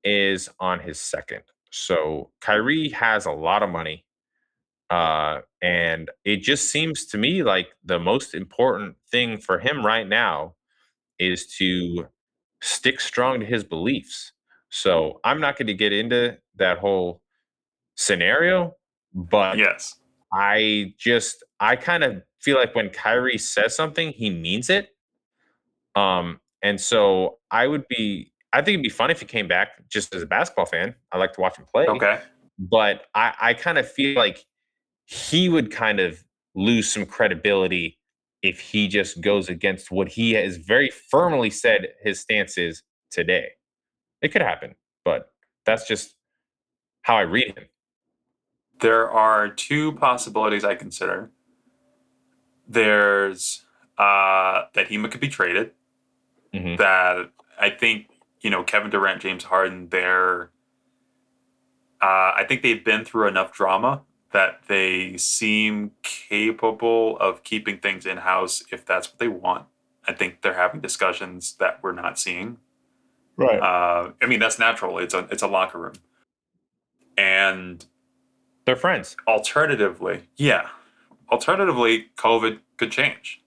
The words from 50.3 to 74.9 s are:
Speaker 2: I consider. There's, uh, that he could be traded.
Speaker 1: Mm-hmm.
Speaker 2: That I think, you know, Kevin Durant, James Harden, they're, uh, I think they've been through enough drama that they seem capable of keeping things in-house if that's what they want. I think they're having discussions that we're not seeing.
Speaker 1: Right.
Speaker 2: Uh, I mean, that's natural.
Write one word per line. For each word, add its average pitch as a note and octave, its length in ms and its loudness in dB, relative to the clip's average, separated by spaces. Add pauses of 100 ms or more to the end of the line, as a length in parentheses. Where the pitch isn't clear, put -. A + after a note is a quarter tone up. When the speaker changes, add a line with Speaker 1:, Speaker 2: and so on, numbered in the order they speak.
Speaker 2:
I G2+ 120 0
consider. F#2 560 -6 (1400)
There's, G2+ 960 2 (340)
uh, G2 640 4 (100)
that G2 140 0
he G#2+ 100 -6 (100)
could A#2+ 140 -8
be C#3+ 80 -2
traded. F#2 420 0 (800)
Speaker 1:
Mm-hmm. F2+ 240 -4
Speaker 2:
That F#2 540 2 (280)
I G#2 100 2
think, A2+ 380 -2 (340)
you A2 80 -2
know, F#2 140 0
Kevin G#2 260 -2
Durant, G2 320 0
James F#2+ 220 -8
Harden, F#2 460 -2
they're, F#2 600 0 (1500)
uh, F#2+ 340 4
I G2 120 -2
think B2+ 140 -4
they've A2+ 220 0
been A2 200 0
through G#2+ 240 0
enough F#2+ 240 -2
drama G#2+ 500 0 (300)
that F#2+ 360 2
they F#2 500 0
seem G#2+ 760 0 (120)
capable A2 1160 0
of G2 240 0
keeping G#2 360 -6
things F#2+ 260 -6
in-house F#2 640 -2
if - 140 -12
that's F#2 240 -2
what - 100 -20
they A#2+ 80 0
want. F#2 380 -4 (420)
I G2 60 -4
think F#2 280 -6
they're F#2 120 0
having F2+ 280 0
discussions F#2 800 -4
that F#2 240 -2
we're F#2+ 100 -4
not F2 260 -6
seeing. G2 380 -8 (800)
Speaker 1:
Right. A#2 220 2
Speaker 2:
Uh, F2 520 0 (100)
I B2 40 2
mean, A#2+ 140 0
that's A2 200 0
natural. A2 400 0